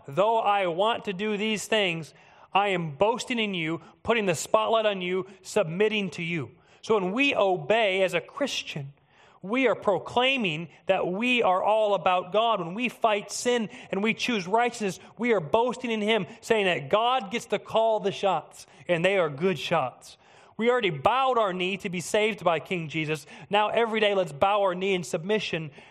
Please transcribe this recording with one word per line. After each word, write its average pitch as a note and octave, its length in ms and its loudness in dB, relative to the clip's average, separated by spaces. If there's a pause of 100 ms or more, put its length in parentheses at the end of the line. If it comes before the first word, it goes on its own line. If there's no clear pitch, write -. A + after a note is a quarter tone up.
though G3+ 300 2
I G3+ 280 2
want F#3 380 0
to G#3 80 -4
do G#3 240 -4
these G#3+ 320 -4
things, F3 460 -2 (380)
I G3+ 160 2
am E3+ 280 -2
boasting A#3 420 0
in G#3+ 160 -2
you, E3 280 -4 (200)
putting A3 240 2
the F3+ 80 2
spotlight A3 520 2
on G3 160 -2
you, F#3 240 -2 (160)
submitting G3+ 680 0
to - 120 -10
you." E3 280 -4 (300)
So - 140 0
when F#3 180 0
we C4+ 240 0
obey F#3+ 640 2
as F3 120 2
a E3+ 60 0
Christian, - 760 -8 (480)
we B3 240 0
are G3+ 80 4
proclaiming G3+ 960 0 (160)
that F#3 220 2
we A#3 360 0
are F#3 200 2
all G#3 320 2
about F3+ 360 0
God. G#3+ 300 2
When E3+ 140 -6
we A#3 160 -4
fight G#3+ 400 -2
sin A#3+ 400 -2 (200)
and F#3+ 120 -2
we A3 100 2
choose G#3 340 -2
righteousness, G#3+ 540 0 (160)
we A#3 160 0
are G3+ 80 2
boasting A3+ 500 0
in A3 120 -2
him, G#3 240 0 (160)
saying G#3+ 240 2
that D#3 240 -2
God A#3 400 0
gets A#3 160 -6
to G3+ 120 -2
call A3 420 2
the F#3+ 120 -2
shots, - 540 -2 (200)
and E3+ 160 0
they F#3+ 140 4
are E3+ 140 2
good D#3 280 -2
shots. - 600 -2 (400)
We A3+ 100 0
already A#3+ 220 2
bowed A#3 480 2
our G3+ 160 2
knee F#3 240 -2
to G#3 100 -6
be F3 140 -4
saved G#3+ 420 0
by E3+ 160 2
King E3 280 -6
Jesus. D#3 360 -4 (240)
Now G#3 200 2
every A3 300 0
day G#3 160 2
let's F3+ 180 0
bow G3 280 2
our F#3+ 140 2
knee F#3+ 180 -2
in F3+ 120 0
submission E3+ 680 -4 (200)